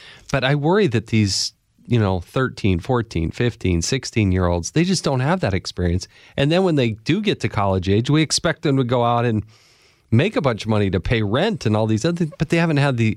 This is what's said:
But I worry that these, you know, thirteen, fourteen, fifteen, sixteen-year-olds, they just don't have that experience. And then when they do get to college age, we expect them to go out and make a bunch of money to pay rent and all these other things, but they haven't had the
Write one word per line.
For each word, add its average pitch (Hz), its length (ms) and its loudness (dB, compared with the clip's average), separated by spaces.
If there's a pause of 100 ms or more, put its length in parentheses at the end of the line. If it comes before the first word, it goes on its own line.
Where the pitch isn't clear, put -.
(320)
But 131 120 0
I 139 120 2
worry 170 320 2
that 113 200 -2
these, 104 460 0 (320)
you 120 140 0
know, 95 220 0
thirteen, 107 580 -2
fourteen, 110 500 -2
fifteen, 92 540 -2
sixteen-year-olds, 92 880 0
they 160 120 0
just 185 200 0
don't 135 160 0
have 170 220 0
that 107 120 -2
experience. 87 540 -2 (280)
And 143 160 0
then 185 120 2
when 180 120 2
they 120 160 2
do 160 300 -2
get 202 200 -2
to 110 80 -4
college 95 380 0
age, 104 220 2
we 156 140 4
expect - 400 -2
them 139 140 2
to 135 60 0
go 120 200 0
out 120 220 2
and 110 180 0 (680)
make 156 240 2
a 170 60 0
bunch 120 220 -2
of 107 60 -6
money 104 200 2
to 90 100 0
pay 113 220 0
rent 135 460 -2
and 107 100 2
all 110 80 2
these 110 200 0
other 170 120 0
things, 165 220 -2
but 160 100 -2
they 170 80 2
haven't 165 200 2
had 139 200 2
the 110 200 2